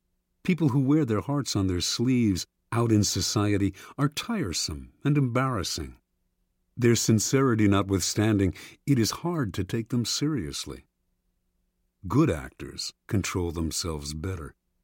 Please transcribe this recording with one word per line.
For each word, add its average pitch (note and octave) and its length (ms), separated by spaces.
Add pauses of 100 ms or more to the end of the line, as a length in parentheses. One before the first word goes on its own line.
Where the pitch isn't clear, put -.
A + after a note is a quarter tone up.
(420)
People E3 280
who C#3 100
wear D3 240
their A2 160
hearts C#3 340
on G2 140
their F2+ 120
sleeves A#2 640 (280)
out A#2 180
in G#2 140
society G2+ 680 (240)
are C#3 120
tiresome D#2+ 800 (140)
and C#3+ 120
embarrassing. A#2+ 800 (800)
Their A#2 200
sincerity A2+ 720
notwithstanding, G2 840 (300)
it C#3 140
is G#2+ 120
hard D#3 440
to G2 100
take A2+ 260
them A#2+ 140
seriously. D#2 800 (1200)
Good C3 220
actors - 640 (120)
control F2+ 460
themselves D#2 640
better. D#2+ 400 (300)